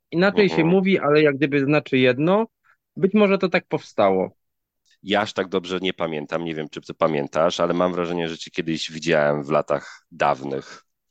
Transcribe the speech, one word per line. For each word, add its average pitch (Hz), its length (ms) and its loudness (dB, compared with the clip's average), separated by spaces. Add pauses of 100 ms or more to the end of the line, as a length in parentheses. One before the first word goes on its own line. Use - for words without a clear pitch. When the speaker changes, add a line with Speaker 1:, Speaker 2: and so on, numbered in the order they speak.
(120)
Speaker 1:
Inaczej 190 380 2
się 165 60 -2
Speaker 2:
Mhm. 165 140 2
Speaker 1:
mówi, 190 300 2
ale 147 220 4
jak 147 160 4
gdyby 143 220 0
znaczy 139 380 0
jedno. 151 500 2 (500)
Być 196 160 0
może 202 240 4
to 190 120 -2
tak - 180 -2
powstało. 95 640 0 (720)
Speaker 2:
Ja 101 180 0
aż 107 120 -6
tak 95 140 -2
dobrze 90 340 -4
nie 92 120 -2
pamiętam, 80 520 -6
nie 82 100 -6
wiem, 78 140 -8
czy 80 120 -14
ty - 120 -14
pamiętasz, 80 640 0
ale 87 140 0
mam 90 200 0
wrażenie, 85 360 -4
że 82 80 -8
cię - 140 -16
kiedyś 80 400 -6
widziałem 76 520 0
w 69 60 -10
latach 73 640 -4
dawnych, 69 720 -4 (280)